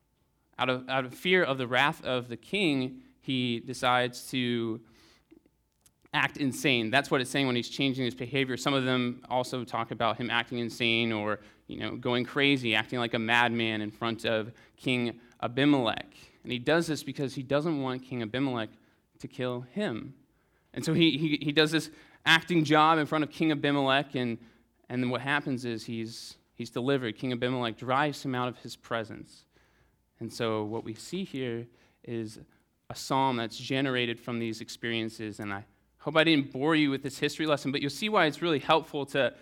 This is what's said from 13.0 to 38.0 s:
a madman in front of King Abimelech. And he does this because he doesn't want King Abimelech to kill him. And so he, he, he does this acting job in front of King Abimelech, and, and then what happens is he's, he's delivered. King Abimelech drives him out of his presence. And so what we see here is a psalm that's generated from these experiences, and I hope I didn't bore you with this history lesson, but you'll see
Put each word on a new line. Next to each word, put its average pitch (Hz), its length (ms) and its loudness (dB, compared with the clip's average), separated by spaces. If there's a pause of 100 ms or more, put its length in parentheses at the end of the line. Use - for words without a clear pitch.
a 120 60 0
madman 113 640 2
in 104 80 -6
front 113 340 -4
of 110 280 0 (240)
King 120 440 -2 (220)
Abimelech. 120 720 2 (280)
And - 100 -8
he 123 60 -4
does 156 280 2
this 147 160 -4
because 139 320 -6
he 139 80 -8
doesn't 143 400 0
want 127 200 -4
King 123 200 -6
Abimelech 117 480 -2 (500)
to 120 80 -12
kill 123 340 -6 (100)
him. 147 420 -4 (600)
And 135 100 -6
so 160 100 2
he, 165 240 6
he, 156 240 0
he 147 100 -2
does 151 200 4
this 160 180 0 (340)
acting 160 380 4
job 156 360 6
in 147 80 2
front 156 180 0
of - 60 -8
King 160 200 0
Abimelech, 143 640 2
and, 120 240 -2 (500)
and 123 140 -2
then 123 80 0
what 123 100 -2
happens 139 440 -2
is 113 200 -6
he's, 113 520 -8 (180)
he's 117 160 -10
delivered. 127 460 0
King 131 160 -4
Abimelech 123 440 -2
drives 139 480 0
him 135 100 -2
out 123 140 -2
of 117 100 -8
his - 180 -16
presence. - 680 -8 (760)
And 110 120 -8
so 110 320 -2
what 110 200 -8
we 113 100 -10
see 185 300 -8
here 120 420 -6 (380)
is 113 340 -8 (520)
a 117 40 -10
psalm 135 420 0
that's 113 200 -4
generated 127 640 -2
from 117 180 -6
these 113 220 -6
experiences, 110 800 -6
and 104 120 -6
I 98 120 -8 (340)
hope 151 180 -2
I 160 60 8
didn't 151 300 4
bore 151 240 2
you 151 140 4
with 135 120 -2
this 135 160 -8
history 147 280 -2
lesson, 143 260 0
but 143 80 -2
you'll 139 100 -2
see 214 180 -4